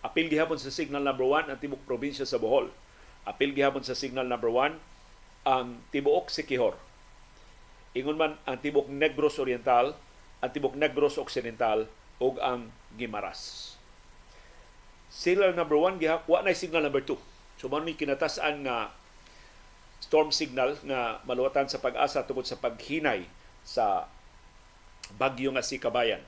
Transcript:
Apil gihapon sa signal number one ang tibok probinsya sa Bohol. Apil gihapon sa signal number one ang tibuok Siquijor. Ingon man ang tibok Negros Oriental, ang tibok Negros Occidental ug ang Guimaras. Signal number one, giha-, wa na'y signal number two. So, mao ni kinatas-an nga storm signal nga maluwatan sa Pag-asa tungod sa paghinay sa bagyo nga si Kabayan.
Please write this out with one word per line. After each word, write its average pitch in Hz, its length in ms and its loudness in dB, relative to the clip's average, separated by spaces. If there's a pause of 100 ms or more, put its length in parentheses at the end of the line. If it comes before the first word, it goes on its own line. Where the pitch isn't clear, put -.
Apil 165 240 0
gihapon 156 320 2
sa 135 80 -8
signal 143 320 -4
number 131 240 2
one 147 240 2
ang 131 80 -8
tibok 143 240 -8
probinsya 139 400 -4
sa 127 160 -2
Bohol. 110 320 2 (560)
Apil 143 240 0
gihapon 139 320 2
sa 127 160 -6
signal 127 320 -4
number 117 240 0
one 151 240 2 (640)
ang 123 480 0
tibuok 143 400 2
Siquijor. 123 480 0 (1200)
Ingon 147 160 -2
man 156 320 0
ang 127 160 -6
tibok 143 240 2
Negros 143 560 0
Oriental, 127 560 2 (400)
ang 127 160 -2
tibok 135 240 -2
Negros 147 400 2
Occidental 113 720 0 (320)
ug 131 160 2
ang 123 320 -2 (240)
Guimaras. 107 800 -8 (1400)
Signal 185 400 4
number 165 240 2
one, 180 240 4
giha-, 160 320 0
wa 185 160 4
na'y 185 80 4
signal 160 320 0
number 139 160 2
two. 135 160 -4 (400)
So, - 80 -10
mao 143 160 -2
ni 165 160 -6
kinatas-an 147 640 -2
nga 117 320 -4 (1040)
storm 151 320 2
signal 135 560 -2
nga 123 400 -2
maluwatan 135 400 0
sa 139 160 -8
Pag-asa 131 400 0
tungod 127 240 -4
sa - 120 -8
paghinay 120 680 -2 (360)
sa 101 480 0 (1080)
bagyo 131 380 -2
nga 127 100 0
si 131 160 -6
Kabayan. 117 480 0